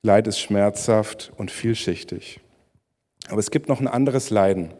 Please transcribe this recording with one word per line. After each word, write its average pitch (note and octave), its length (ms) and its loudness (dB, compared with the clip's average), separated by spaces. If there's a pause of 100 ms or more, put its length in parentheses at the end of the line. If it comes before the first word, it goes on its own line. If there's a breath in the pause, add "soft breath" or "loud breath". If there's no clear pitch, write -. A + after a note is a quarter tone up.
Leid G#2+ 240 4
ist G#2 120 -4
schmerzhaft G#2 1000 0
und G2+ 120 -8
vielschichtig. - 880 -6 (880)
Aber G#2 100 -2
es G#2+ 120 -2
gibt - 180 -2
noch B2+ 120 0
ein C3 80 0
anderes C3 400 0
Leiden F#2+ 520 2